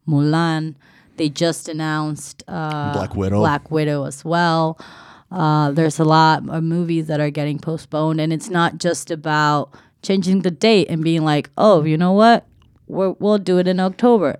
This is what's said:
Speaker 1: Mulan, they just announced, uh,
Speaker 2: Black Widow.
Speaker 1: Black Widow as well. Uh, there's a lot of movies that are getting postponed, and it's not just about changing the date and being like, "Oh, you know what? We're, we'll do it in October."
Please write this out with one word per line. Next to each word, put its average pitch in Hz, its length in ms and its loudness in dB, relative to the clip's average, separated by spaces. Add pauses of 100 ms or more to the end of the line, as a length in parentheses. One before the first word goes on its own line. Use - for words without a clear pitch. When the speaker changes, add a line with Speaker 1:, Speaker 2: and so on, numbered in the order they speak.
Speaker 1:
Mulan, 156 680 0 (440)
they 156 120 -2
just 165 400 -4
announced, 156 800 -6
uh, 151 460 -6
Speaker 2:
Black 95 220 -4
Widow. 98 260 -2
Speaker 1:
Black 147 280 0
Widow 151 360 -2
as 139 200 -14
well. 165 540 0 (500)
Uh, 151 400 2
there's 156 300 0
a 165 40 2
lot 156 460 4
of 160 140 -4
movies 165 440 -2
that 151 120 -2
are 151 100 -2
getting 147 300 -4
postponed, 156 600 -4
and 156 140 0
it's 151 160 -8
not 170 300 -2
just - 320 -4
about 151 580 0 (320)
changing 190 400 0
the 180 80 0
date 196 400 2
and 156 140 -2
being 165 200 0
like, 147 360 0
"Oh, 190 240 6
you 156 120 0
know 180 180 2
what? 220 340 4 (440)
We're, 185 280 -2
we'll 208 200 2
do 180 180 0
it 180 100 2
in 185 120 0
October." 190 600 2